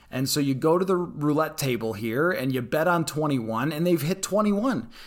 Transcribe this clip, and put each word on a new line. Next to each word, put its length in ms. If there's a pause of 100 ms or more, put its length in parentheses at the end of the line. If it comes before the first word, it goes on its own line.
And 200
so 100
you 160
go 240
to 60
the 120
roulette 600
table 360
here 360
and 240
you 80
bet 240
on 180
twenty-one, 680
and 120
they've 160
hit 220
twenty-one. 680 (180)